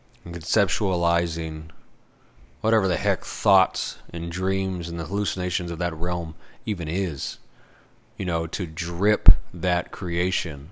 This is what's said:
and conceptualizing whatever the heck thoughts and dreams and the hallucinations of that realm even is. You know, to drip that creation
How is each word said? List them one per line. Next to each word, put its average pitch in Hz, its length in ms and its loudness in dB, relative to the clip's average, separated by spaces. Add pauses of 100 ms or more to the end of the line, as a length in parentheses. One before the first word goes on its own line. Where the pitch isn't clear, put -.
(240)
and 87 100 -10
conceptualizing 85 1400 -2 (880)
whatever 110 260 2
the 87 120 0
heck 104 260 -2
thoughts - 720 0 (160)
and 85 180 -6
dreams 92 600 -2
and 85 100 -6
the 82 60 -6
hallucinations 92 640 -4
of 82 80 -8
that 85 180 -4
realm 85 380 0 (320)
even 90 220 -4
is. 82 500 -6 (800)
You 95 80 -6
know, 85 220 -2
to 87 180 -8
drip 85 640 6 (240)
that 87 380 -2
creation 85 800 -4